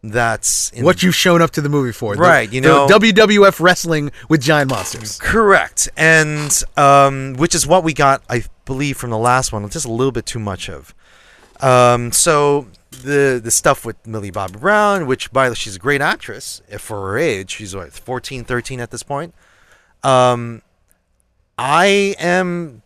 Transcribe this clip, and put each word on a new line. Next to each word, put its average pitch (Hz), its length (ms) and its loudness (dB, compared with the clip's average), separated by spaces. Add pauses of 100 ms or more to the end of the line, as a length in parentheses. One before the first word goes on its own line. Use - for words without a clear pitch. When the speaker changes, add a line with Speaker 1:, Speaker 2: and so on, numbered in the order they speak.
Speaker 1:
that's 113 680 -2
in 120 140 -8
Speaker 2:
What 180 180 2
you've 185 120 2
shown 170 260 2
up 165 120 2
to - 100 -4
the 143 80 -2
movie 139 220 0
for. 107 220 -6
The, 104 60 -2
Speaker 1:
Right, 123 320 4
you 127 80 -4
Speaker 2:
the 143 80 2
Speaker 1:
know. 143 200 6
Speaker 2:
W 220 260 6
W 208 320 6
F 190 160 2
wrestling 165 500 0 (160)
with 151 140 2
giant 143 280 2
monsters. 110 480 -8
Speaker 1:
Correct. 196 760 0
And, 151 680 2 (140)
um, 139 640 4
which 165 160 0
is 165 120 -2
what 180 160 4
we 160 120 -2
got, 135 340 2
I 123 160 -4 (220)
believe, 135 320 -6
from 123 120 -10
the 110 80 -4
last 123 340 0
one, 104 180 -8
just 127 160 -8
a 120 40 -8
little 123 220 -2
bit 117 140 -8
too - 120 -10
much 101 300 -8
of. 76 260 -18 (680)
Um, 120 520 2
so 143 560 0 (220)
the, 131 520 -2
the 113 80 -6
stuff - 360 0
with 113 200 -14
Millie 107 240 -10
Bobby 95 280 -10
Brown, 202 480 0
which, 127 260 -4
by 131 160 2
the, 117 80 -6
she's 104 200 -10
a - 40 -14
great 139 220 -2
actress, 143 680 -8
if 104 140 -14
for 104 260 -10
her 101 100 -4
age, 110 340 -4
she's, 98 220 -14
what, 90 200 -14
fourteen, 127 500 -12
thirteen 123 360 -8
at 120 100 -12
this 120 120 -14
point. 151 320 -10 (680)
Um, 123 560 2 (1000)
I 196 640 2
am 175 640 -2